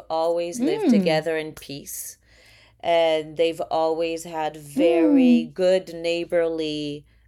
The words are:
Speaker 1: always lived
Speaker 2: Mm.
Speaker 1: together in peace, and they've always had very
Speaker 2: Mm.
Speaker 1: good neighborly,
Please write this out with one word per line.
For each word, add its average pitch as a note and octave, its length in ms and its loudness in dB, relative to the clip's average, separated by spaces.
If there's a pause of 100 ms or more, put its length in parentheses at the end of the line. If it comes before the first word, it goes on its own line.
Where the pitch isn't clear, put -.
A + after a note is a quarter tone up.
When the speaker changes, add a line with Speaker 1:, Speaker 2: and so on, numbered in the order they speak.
Speaker 1:
always E3+ 500 -2
lived F#4 280 -2
Speaker 2:
Mm. C#4 40 4
Speaker 1:
together E3 460 2
in D#3 160 -6
peace, - 640 -14 (640)
and D#3+ 560 0
they've E3 240 2 (100)
always E3 540 -2
had D#3 320 -6
very C#4+ 920 4
Speaker 2:
Mm. - 20 -20
Speaker 1:
good F#3 420 0
neighborly, E3 1120 -2 (240)